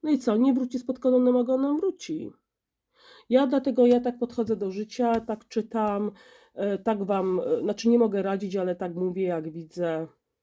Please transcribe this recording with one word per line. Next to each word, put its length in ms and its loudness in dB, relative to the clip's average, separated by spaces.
No 80 0
i 80 4
co, 180 0
nie 160 4
wróci 260 -2
spod 200 -6
kolonem 360 4
ogonem? 420 0
Wróci. 540 -4
Ja 180 4
dlatego, 380 2
ja 140 6
tak 200 -4
podchodzę 360 -2
do 160 -6
życia, 480 -2
tak 280 -8
czytam, 640 -4
e, 240 -4
tak 260 -2
wam, 360 0
e, 220 0
znaczy 280 0
nie 100 6
mogę 220 2
radzić, 340 -4
ale 200 -2
tak 200 -6
mówię, 280 -2
jak 260 -2
widzę. 580 -4